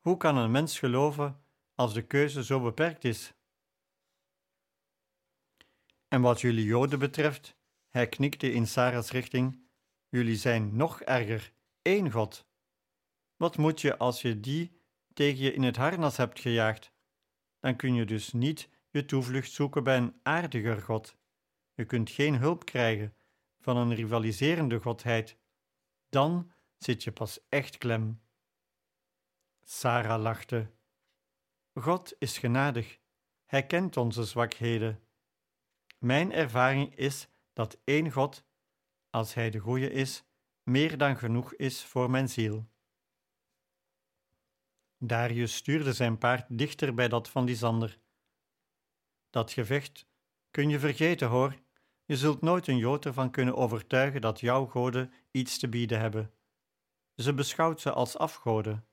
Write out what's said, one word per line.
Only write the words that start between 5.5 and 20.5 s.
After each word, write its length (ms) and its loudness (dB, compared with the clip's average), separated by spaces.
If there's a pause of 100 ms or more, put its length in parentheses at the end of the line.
En 120 4
wat 200 6
jullie 240 2
Joden 340 2
betreft, 580 -2 (340)
hij 180 0
knikte 440 -2
in 140 2
Sarah's 440 0
richting. 580 -2 (400)
"Jullie 280 0
zijn 400 0
nog 240 0
erger. 520 -2 (300)
Eén 280 2
God. 380 -2 (880)
Wat 200 0
moet 240 2
je 180 0
als 240 0
je 180 -2
die 400 -6 (320)
tegen 260 2
je 140 2
in 100 0
het 140 2
harnas 400 0
hebt 240 -2
gejaagd? 520 0 (680)
Dan 180 -2
kun 180 0
je 100 2
dus 280 -6
niet 360 -2 (220)
je 140 -2
toevlucht 460 -2
zoeken 340 -2
bij 120 4
een 260 -2
aardiger 600 -2